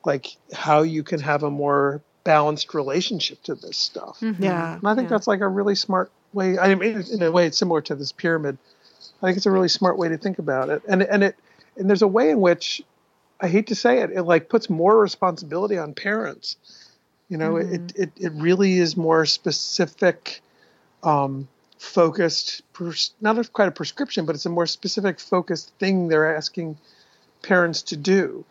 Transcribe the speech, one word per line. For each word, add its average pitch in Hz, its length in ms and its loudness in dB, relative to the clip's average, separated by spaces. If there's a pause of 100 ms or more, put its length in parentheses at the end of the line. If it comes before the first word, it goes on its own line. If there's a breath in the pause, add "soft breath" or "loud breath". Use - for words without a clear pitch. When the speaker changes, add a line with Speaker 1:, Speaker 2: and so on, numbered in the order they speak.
Speaker 1:
like, 143 320 -4 (160)
how 151 300 2
you 156 200 -2
can 151 180 -6
have 143 220 -2
a 147 80 -2
more 143 500 0 (240)
balanced 151 500 2
relationship 151 680 -4
to 151 100 -8
this - 240 -14
stuff. - 420 -8
Speaker 2:
Mm-hmm. 208 220 -4
Speaker 3:
Yeah. 170 360 -2
Speaker 1:
And 202 100 -6
I 214 60 2
think 247 160 0
Speaker 2:
Yeah. 226 60 2
Speaker 1:
that's, - 100 -2
like, 202 140 0
a 196 80 0
really 196 260 0
smart 190 360 -2 (240)
way. 190 240 0
I 190 160 6
mean, 202 360 0
in 208 120 -2
a 165 80 4
way, 175 160 4
it's 151 120 -2
similar 165 240 2
to 147 120 -6
this 139 180 -10
pyramid. 151 440 -2 (680 loud breath)
I 190 40 -2
think 185 120 2
it's 196 80 -2
a 196 40 4
really 185 180 4
smart 185 300 0
way 170 100 -2
to 165 100 -2
think 190 200 -6
about 139 320 -2
it. 151 180 -2
And, 190 140 4
and 196 220 4
it, - 120 0 (400 soft breath)
and 196 120 -2
there's 202 140 4
a 202 60 4
way 247 220 4
in 254 100 2
which, 175 420 2 (600)
I 185 60 -2
hate 208 200 2
to 226 60 -2
say 240 260 2
it, 175 100 -2
it, 185 120 -4
like, 165 260 2
puts 220 220 0
more 185 280 4
responsibility 185 760 0
on 151 180 -6
parents. - 600 -6 (720 soft breath)
You 175 80 -6
know, 160 160 0
Speaker 2:
Mm-hmm. 175 200 -2
Speaker 1:
it, 175 220 -8
it, 190 200 -2
it 175 180 -6
really 185 440 2
is 165 180 0
more 160 280 2
specific, - 1160 -2 (640 soft breath)
um, 135 460 0 (300)
focused, - 840 0 (100)
pers-, - 480 -6
not 214 180 0
a, 233 60 -2
quite 202 240 0
a - 40 -2
prescription, - 540 -6
but 160 80 -2
it's 147 120 -8
a 170 40 -2
more 170 160 0
specific, 190 540 -4
focused 180 580 -4
thing 185 300 0
they're 156 280 2
asking 156 400 -8 (680 soft breath)
parents 175 400 2
to - 140 -8
do 165 540 0